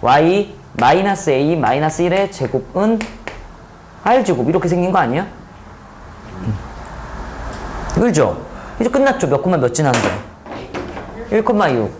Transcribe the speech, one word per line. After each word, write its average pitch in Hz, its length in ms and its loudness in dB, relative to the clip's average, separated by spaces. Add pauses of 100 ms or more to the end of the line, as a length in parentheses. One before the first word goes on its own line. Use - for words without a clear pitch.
Y 165 540 4 (180)
마이너스 175 560 2
A 143 260 2
마이너스 147 480 0
일의 190 280 2
제곱은 190 680 -2 (1040)
R 240 200 4
제곱. 127 260 0
이렇게 180 180 2
생긴 180 240 2
거 185 80 4
아니야? 151 280 0 (1120)
음. 107 140 -4 (1400)
그죠? 156 420 4 (420)
이제 226 100 2
끝났죠? 262 380 2
몇 135 140 2
콤마 185 160 2
몇 123 160 2
지났는데? 120 360 2 (1200)
일 214 120 2
콤마 208 300 2
육. 110 260 0